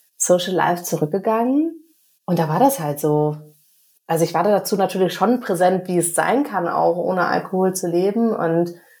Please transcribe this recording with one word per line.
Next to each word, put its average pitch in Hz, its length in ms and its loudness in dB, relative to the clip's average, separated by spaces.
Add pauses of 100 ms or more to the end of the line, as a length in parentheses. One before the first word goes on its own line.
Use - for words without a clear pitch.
(160)
Social 180 380 0
Life 175 300 0
zurückgegangen. 226 1000 -2 (420)
Und 175 140 0
da 156 100 0
war 160 100 0
das - 220 4
halt 147 200 -4
so. 151 360 2 (680)
Also 165 180 0
ich 165 100 -4
war 170 100 0
da 208 60 4
dazu 202 260 0
natürlich 185 380 0
schon 240 260 2
präsent, 185 480 0
wie 180 100 0
es 170 160 -2
sein 208 300 0
kann, 185 240 -4
auch 170 280 2
ohne 175 300 0
Alkohol 185 480 0
zu 185 140 -4
leben 202 460 0
und, 170 380 0 (280)